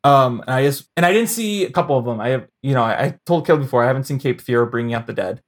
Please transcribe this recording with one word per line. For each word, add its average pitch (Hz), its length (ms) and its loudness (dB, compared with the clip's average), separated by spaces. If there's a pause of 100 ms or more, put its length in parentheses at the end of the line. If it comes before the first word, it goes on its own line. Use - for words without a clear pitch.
Um, 131 420 4
and 127 80 -2
I 131 80 2
just, 139 340 -2
and 170 80 2
I 180 80 4
didn't 220 180 2
see 208 340 -4
a - 60 -6
couple 143 280 0
of 120 60 -2
them. 117 160 -4
I 117 80 -4
have, 131 180 -2 (160)
you 135 120 -2
know, 123 80 2
I, 113 240 0
I - 200 -6
told 170 180 0
Caleb 147 180 4
before, 127 200 0
I 123 60 2
haven't 135 160 0
seen 135 160 -6
Cape 123 200 -2
Fear 120 220 0
or 117 40 2
Bringing 117 280 -4
Out 117 140 -6
the - 40 -10
Dead. 95 340 -6